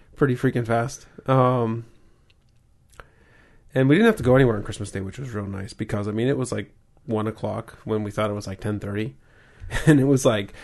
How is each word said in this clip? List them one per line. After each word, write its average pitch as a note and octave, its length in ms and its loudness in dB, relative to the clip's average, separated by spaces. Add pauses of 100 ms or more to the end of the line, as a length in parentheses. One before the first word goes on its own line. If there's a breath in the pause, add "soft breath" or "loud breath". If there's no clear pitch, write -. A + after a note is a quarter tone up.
(160 soft breath)
Pretty C3+ 200 2
freaking B2 320 -2
fast. A#2 400 -4 (200)
Um, B2+ 580 2 (1900 loud breath)
and C3 160 2
we C#3+ 60 6
didn't G#3+ 100 6
have A3 120 4
to - 60 -6
go B2 120 6
anywhere B2+ 200 4
on G#2 60 -6
Christmas G#2+ 300 -10
Day, G2 100 -6
which F#2+ 160 -12
was C3 140 -12
real G2+ 160 -8
nice G2 260 -10
because, G#2 340 -6
I G#2+ 40 -4
mean, A2+ 160 0
it C#3 100 0
was, B2+ 140 -6
like, G#2 200 -8 (340)
one G#2+ 200 -2
o'clock A2 600 -8
when G#2+ 180 -2
we G#2 80 -6
thought G#2+ 180 -2
it G#2 40 -4
was, G#2 120 -8
like, G2 160 -10
ten G#2+ 180 -4
thirty. G#2 360 -6 (540 soft breath)
<laughs> - 180 0
And D#3 120 8
it C3 40 4
was, C3+ 220 4
like, G#2 280 0 (100 loud breath)